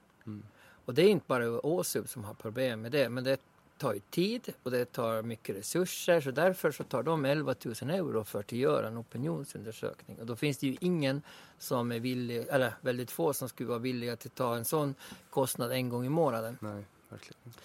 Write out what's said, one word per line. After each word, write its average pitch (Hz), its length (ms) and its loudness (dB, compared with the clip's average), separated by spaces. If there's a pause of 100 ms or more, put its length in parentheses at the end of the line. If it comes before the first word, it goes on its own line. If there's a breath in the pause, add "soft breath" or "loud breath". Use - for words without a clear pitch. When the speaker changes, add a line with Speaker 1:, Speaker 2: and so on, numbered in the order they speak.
(260)
Speaker 1:
Mm. 104 160 -8 (420 loud breath)
Speaker 2:
Och 123 100 -4
det 143 80 6
är 190 60 10
inte 196 180 4
bara 117 400 2
Åsub 151 420 0
som 113 160 -8
har 104 100 -10
problem 117 480 -2
med 117 100 -8
det, 139 160 6
men 123 160 -4
det 135 160 2 (380)
tar 120 160 0
ju 101 60 -6
tid 214 520 0 (100)
och 127 80 -4
det 123 140 2
tar 113 380 0
mycket 113 340 -6
resurser, 170 640 2
så 139 100 -2
därför 165 400 2
så 143 140 -4
tar 123 180 0
de 156 220 2
elvatusen 135 680 0
euro 135 340 0
för 107 160 -6
att - 120 -10
göra 123 360 2
en 113 100 -6
opinionsundersökning. 117 1200 -8
Och 113 60 -10
då 120 100 -4
finns 147 220 0
det - 80 0
ju 131 140 0
ingen 147 420 2 (360 loud breath)
som 120 340 0
är 117 80 -2
villig, 120 480 -2
eller 127 320 4
väldigt 123 300 -2
få 165 220 2
som 131 160 -4
skulle 120 200 -6
vara 120 100 0
villiga 120 340 -2
att - 220 -10
ta 120 220 0
en 117 80 -4
sån 143 300 2 (360 loud breath)
kostnad 123 420 0
en 127 160 2
gång 120 180 -2
i - 20 0
månaden. 127 520 2
Speaker 1:
Nej, 104 240 -8 (240)
verkligen. - 300 -16 (260 loud breath)